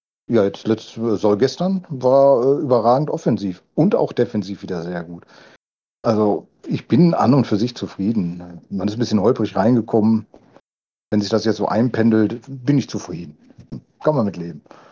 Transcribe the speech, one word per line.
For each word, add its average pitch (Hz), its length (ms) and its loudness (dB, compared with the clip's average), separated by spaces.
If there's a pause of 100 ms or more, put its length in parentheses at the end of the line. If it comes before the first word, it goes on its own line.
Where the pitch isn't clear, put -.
(300)
Ja, 113 140 4
jetzt - 240 -4
letzt-, - 260 -2
soll 107 440 0
gestern 180 520 -2
war, 135 520 4
äh, 139 200 2
überragend 123 480 2
offensiv 101 540 -4 (120)
und 180 200 2
auch - 180 0
defensiv 101 480 -4
wieder 82 200 -8
sehr 87 220 -8
gut. 87 220 -16 (800)
Also, 107 440 0 (200)
ich - 200 -6
bin 170 260 4
an - 200 2
und 269 120 4
für 107 120 0
sich - 180 -4
zufrieden. 90 920 -6
Man 98 180 -4
ist 104 80 -4
ein 120 40 -4
bisschen 107 220 0
holprig 110 340 0
reingekommen. 110 720 2 (840)
Wenn 104 100 0
sich 101 80 -6
das 107 140 0
jetzt 107 140 0
so 101 100 -2
einpendelt, 113 800 2
bin 135 300 -2
ich - 120 -2
zufrieden. - 480 -10 (640)
Kann 151 140 0
man 113 100 0
mit 90 120 -6
leben. 85 260 -12 (280)